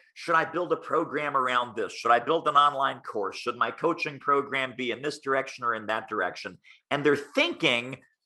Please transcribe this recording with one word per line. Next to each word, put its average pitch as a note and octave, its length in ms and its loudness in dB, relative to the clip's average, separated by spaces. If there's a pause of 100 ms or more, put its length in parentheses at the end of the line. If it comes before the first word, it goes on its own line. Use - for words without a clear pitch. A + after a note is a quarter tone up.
(140)
should - 200 -2
I D#3+ 100 4
build E3 280 -2
a D#3 40 0
program C#3+ 600 -2
around B2 400 0
this? G2 160 -4
Should - 180 0
I A#2 80 8
build D#3 300 0
an C#3+ 80 6
online C3+ 440 4
course? G2 360 -4
Should A#2+ 200 -4
my A#2+ 140 0
coaching D#3 480 -2
program C3+ 580 0
be B2+ 140 -4
in A2 100 -4
this D3 200 -6
direction C3+ 440 -2
or A#2 100 2
in A2 120 -6
that A2 220 -2
direction?" F#2 500 -4 (320)
And C#3+ 140 0
they're C#3+ 120 6
thinking C#3 840 0 (280)